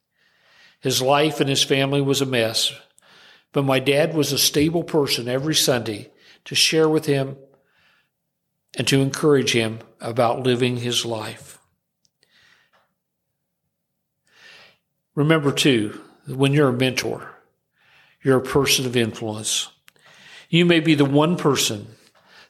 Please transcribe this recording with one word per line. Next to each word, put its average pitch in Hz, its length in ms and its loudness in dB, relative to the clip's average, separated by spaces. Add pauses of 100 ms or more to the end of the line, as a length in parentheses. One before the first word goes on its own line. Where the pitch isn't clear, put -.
(800)
His 127 220 -2
life 147 400 2
and 139 80 -2
his 135 140 0
family 139 360 0
was 139 220 0
a 139 40 -2
mess, 117 460 -2 (800)
but 143 140 -2
my 135 140 2
dad 143 340 0
was 143 180 0
a 131 60 -2
stable 160 460 0
person 139 440 -2
every 139 260 -2
Sunday 117 560 -2 (360)
to - 100 -8
share 160 320 2
with 156 180 0
him 135 300 -2 (1400)
and 127 100 -2
to 139 140 2
encourage 135 500 2
him 113 280 -2 (200)
about 120 420 0
living 123 360 0
his 117 280 -4
life. 110 520 -12 (3500)
Remember, 147 360 2
too, 120 500 0 (240)
that 131 120 -12
when 139 160 2
you're 143 160 4
a 123 40 0
mentor, 123 640 -4 (880)
you're 131 140 4
a 123 40 0
person 135 440 0
of 123 100 -4
influence. 110 720 -4 (800)
You 170 160 4
may 170 140 4
be 151 160 4
the 139 100 4
one 151 300 2
person 113 520 -2 (640)